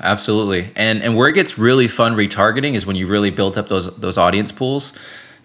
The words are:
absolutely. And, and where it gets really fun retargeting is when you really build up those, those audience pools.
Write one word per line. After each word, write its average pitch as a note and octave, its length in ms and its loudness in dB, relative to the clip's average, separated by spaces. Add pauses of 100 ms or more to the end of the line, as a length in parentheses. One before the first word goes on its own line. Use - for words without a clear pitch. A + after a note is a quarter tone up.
absolutely. G2+ 760 -2
And, A2 260 0
and A2+ 140 0
where B2+ 140 4
it D#3+ 60 0
gets - 220 0
really B2 300 4
fun A#2 300 0
retargeting A2 560 0
is G2 120 -4
when F#2+ 120 -2
you F#2 100 -4
really G2+ 240 2
build F#2+ 260 -2
up - 120 -4
those, F#2 260 -4
those F#2 220 -6
audience F#2 340 2
pools. C#3 400 -6 (540)